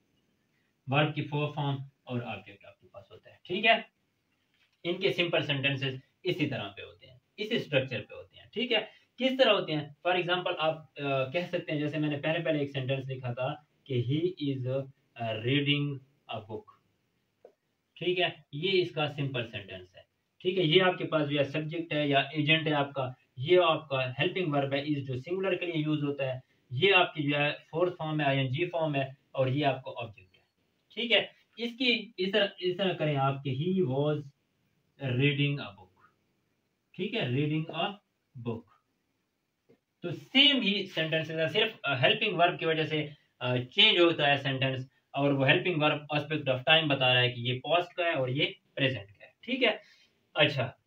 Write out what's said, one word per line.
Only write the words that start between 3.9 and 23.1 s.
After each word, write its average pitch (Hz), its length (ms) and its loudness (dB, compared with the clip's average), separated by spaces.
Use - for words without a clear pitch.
इनके 185 280 0
सिंपल 170 300 0
सेंटेंसेस 135 580 -2
इसी 165 220 -2
तरह 104 180 -6
पे - 180 -14
होते - 240 -20
हैं, - 140 -20
इसी 220 200 -2
स्ट्रक्चर - 420 -2
पे - 140 -14
होते - 240 -18
हैं। - 160 -20
ठीक 240 180 -4
है, - 180 0
किस 262 200 0
तरह 233 120 6
होते 180 220 0
हैं? - 240 -4
For 180 160 2
example 180 340 -2
आप, 156 420 -4
अ, 147 40 -8
कह 139 440 -2
सकते 170 260 -6
हैं, 151 60 -2
जैसे 151 200 -4
मैंने 151 180 -2
पहले 160 220 -2
पहले 156 240 0
एक 139 100 -6
सेंटेंस 135 340 -4
लिखा 123 260 -6
था 107 340 -6
कि 131 120 -2
he 147 460 -2
is, 123 180 -4
अ, 113 180 -6
reading 143 640 0
a - 20 -8
book। 107 260 -12
ठीक 180 220 -2
है, 170 260 -2
ये 175 160 -2
इसका 165 380 0
सिंपल 127 360 -4
सेंटेंस 95 520 -14
है। - 80 -20
ठीक 185 180 0
है, 165 60 4
ये 165 160 8
आपके 180 240 4
पास 151 240 2
जो 147 100 0
है 135 60 4
सब्जेक्ट 160 480 -4
है 151 160 0
या 135 260 2
एजेंट 156 320 2
है 156 60 2
आपका, 139 420 -2